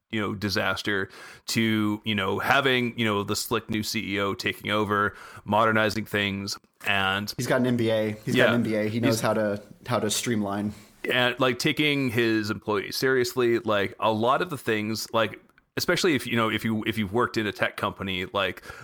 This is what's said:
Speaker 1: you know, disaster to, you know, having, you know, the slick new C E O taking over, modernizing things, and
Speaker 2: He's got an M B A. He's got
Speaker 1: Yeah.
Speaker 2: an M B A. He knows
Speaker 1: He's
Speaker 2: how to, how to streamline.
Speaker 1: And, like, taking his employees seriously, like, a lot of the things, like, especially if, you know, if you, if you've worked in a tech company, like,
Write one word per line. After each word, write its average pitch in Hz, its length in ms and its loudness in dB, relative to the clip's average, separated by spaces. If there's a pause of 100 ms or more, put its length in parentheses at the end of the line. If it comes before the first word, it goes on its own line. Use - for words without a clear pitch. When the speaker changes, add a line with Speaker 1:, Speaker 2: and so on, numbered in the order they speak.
(100)
Speaker 1:
you 110 100 -2
know, 101 140 -2
disaster 98 720 -2 (400)
to, 107 560 2
you 110 100 -2
know, 98 240 0
having, 127 600 2
you 117 60 2
know, 104 180 2
the 101 140 -2
slick - 340 -2
new 107 120 -2
C 98 320 -4
E 101 60 0
O 98 140 0
taking 98 360 -4
over, 104 440 2 (300)
modernizing 110 640 2
things, 98 520 -2 (280)
and 98 500 0
Speaker 2:
He's 120 100 -4
got 131 140 2
an 123 60 2
M 120 100 2
B 113 140 2
A. 110 340 0
He's 123 100 -2
got 123 80 6
Speaker 1:
Yeah. 117 60 6
Speaker 2:
an 101 60 4
M 120 80 2
B 110 120 0
A. 107 140 0
He 113 120 -2
knows 113 160 2
Speaker 1:
He's - 40 -2
Speaker 2:
how 110 140 2
to, 104 280 0 (240)
how 117 140 0
to 107 100 -2
streamline. 104 640 -2 (400)
Speaker 1:
And, 123 260 2
like, 127 200 2
taking 143 520 0
his 110 400 2
employees 101 460 -2
seriously, 123 640 2
like, 101 400 0
a 110 120 2
lot 117 300 2
of 175 80 -4
the 139 80 -8
things, 107 540 -2
like, 110 280 0 (380)
especially 175 360 2
if, 127 120 0
you 117 100 0
know, 113 120 4
if 107 160 -2
you, 110 220 0
if 107 100 -2
you've 98 160 -2
worked 117 240 0
in 110 100 0
a 98 60 -2
tech - 240 -2
company, 95 560 -4
like, 95 300 -2 (220)